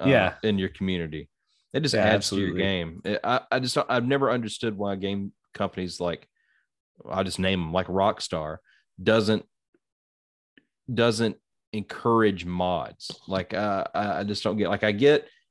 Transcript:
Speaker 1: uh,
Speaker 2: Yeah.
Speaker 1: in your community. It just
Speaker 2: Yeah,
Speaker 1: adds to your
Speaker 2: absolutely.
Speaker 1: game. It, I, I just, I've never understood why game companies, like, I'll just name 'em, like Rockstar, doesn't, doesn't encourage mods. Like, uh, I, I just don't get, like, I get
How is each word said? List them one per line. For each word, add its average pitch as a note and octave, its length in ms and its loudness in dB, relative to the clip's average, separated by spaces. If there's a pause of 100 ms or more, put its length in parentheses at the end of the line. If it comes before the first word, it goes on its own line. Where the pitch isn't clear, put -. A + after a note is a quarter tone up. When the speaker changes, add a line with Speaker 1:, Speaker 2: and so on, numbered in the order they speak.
Speaker 1:
uh, - 80 2
Speaker 2:
Yeah. G#2 340 4
Speaker 1:
in G#2+ 160 2
your F#2+ 120 -2
community. E2 580 -4 (440)
It C3+ 120 -2
just C3 100 0
Speaker 2:
Yeah, G#2+ 80 2
Speaker 1:
adds G#2 280 2
to G2+ 60 -2
your G2 120 0
Speaker 2:
absolutely. F#2 140 -2
Speaker 1:
game. F2+ 420 -2
It, G#2 180 -2
I, B2 200 0 (100)
I B2+ 80 0
just, B2+ 180 -2 (100)
I've A#2+ 160 0
never C3+ 240 2
understood A2+ 480 -2
why G2+ 200 -2
game G2 360 -4 (220)
companies, F#2 460 -6
like, F2 280 -4 (800)
I'll F#2 140 -2
just F#2+ 160 -4
name F#2 240 0
'em, D#2+ 100 -6
like F2+ 140 0
Rockstar, F2+ 720 -2 (420)
doesn't, G#2+ 460 2 (1500)
doesn't A2+ 440 2 (360)
encourage G#2+ 720 2
mods. F2+ 840 -4
Like, F#2+ 260 -4
uh, G2 300 -2 (100)
I, G2+ 260 -2
I G2+ 40 -4
just G#2 180 -4
don't G#2 140 -2
get, G2+ 120 0
like, G2+ 140 0
I G#2+ 80 2
get C#3+ 380 4 (220)